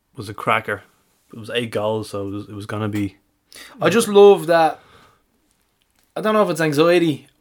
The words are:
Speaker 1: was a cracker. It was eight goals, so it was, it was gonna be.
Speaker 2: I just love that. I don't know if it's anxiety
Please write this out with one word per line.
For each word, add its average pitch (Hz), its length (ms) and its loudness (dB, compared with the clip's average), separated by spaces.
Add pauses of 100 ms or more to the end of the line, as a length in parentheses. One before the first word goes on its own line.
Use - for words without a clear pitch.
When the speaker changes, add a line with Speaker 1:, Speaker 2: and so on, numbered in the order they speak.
(160)
Speaker 1:
was 104 120 -16
a 104 60 -14
cracker. 110 500 -4 (480)
It - 80 -18
was 107 120 -16
eight 117 200 -6
goals, 107 380 -4
so 101 180 -10
it 98 40 -10
was, 104 180 -12
it 104 60 -18
was 101 100 -14
gonna 107 240 -6
be. 101 280 -6 (640)
Speaker 2:
I 160 100 0
just 214 180 0
love 202 400 6
that. 165 320 2 (1400)
I 160 60 -8
don't 214 120 -2
know 214 100 2
if 180 60 0
it's 165 120 -4
anxiety 160 680 2 (140)